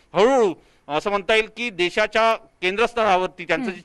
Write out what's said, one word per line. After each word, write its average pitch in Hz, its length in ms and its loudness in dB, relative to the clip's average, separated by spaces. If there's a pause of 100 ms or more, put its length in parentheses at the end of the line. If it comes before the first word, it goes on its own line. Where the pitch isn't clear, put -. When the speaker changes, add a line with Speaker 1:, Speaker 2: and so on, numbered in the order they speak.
(140)
Speaker 1:
हळूहळू 214 400 4 (340)
असं 151 220 -4
म्हणता 202 240 -2
येईल 220 220 0
की 240 140 -6
देशाच्या 214 640 0 (280)
केंद्रस्तरावरती 185 840 -2
त्यांचं 226 260 -2
Speaker 2:
हम्म. 175 140 -10